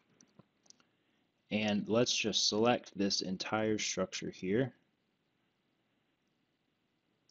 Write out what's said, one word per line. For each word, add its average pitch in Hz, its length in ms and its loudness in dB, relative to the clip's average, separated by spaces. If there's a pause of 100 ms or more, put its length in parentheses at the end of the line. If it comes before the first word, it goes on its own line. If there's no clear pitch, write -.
(1500)
And 104 360 0
let's 117 280 2
just - 340 0
select 113 480 2
this 98 240 0
entire 107 560 -2
structure 92 540 -4
here. 110 420 -2 (2500)